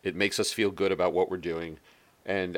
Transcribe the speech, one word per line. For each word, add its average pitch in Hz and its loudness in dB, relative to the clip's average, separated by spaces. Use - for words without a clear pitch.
It 92 -2
makes 98 0
us 104 0
feel 104 2
good 95 2
about 87 2
what 90 2
we're 92 -4
doing. 82 -6
And 92 -2